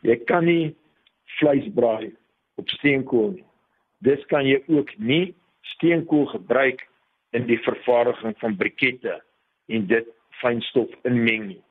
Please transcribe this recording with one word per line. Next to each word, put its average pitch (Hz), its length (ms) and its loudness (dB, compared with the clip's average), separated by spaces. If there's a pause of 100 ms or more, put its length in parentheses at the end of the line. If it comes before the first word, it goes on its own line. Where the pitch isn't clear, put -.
Jy 113 140 2
kan 175 300 0
nie 165 300 0 (500)
vleis 143 480 0
braai 110 420 0 (420)
op 101 120 -10
steenkool 131 600 0
nie. - 160 -14 (560)
Dus 139 220 2
kan 143 200 0
jy 135 220 4
ook 147 300 2
nie 151 380 -2 (260)
steenkool 160 640 0
gebruik 123 560 -2 (520)
in 120 140 -2
die 117 160 2
vervaardiging 120 720 0
van 110 220 -4
brikette 107 600 -4 (480)
en 113 180 -2
dit 113 220 0 (320)
fynstof 120 500 -2 (160)
inmeng 113 400 0
nie. 92 240 -16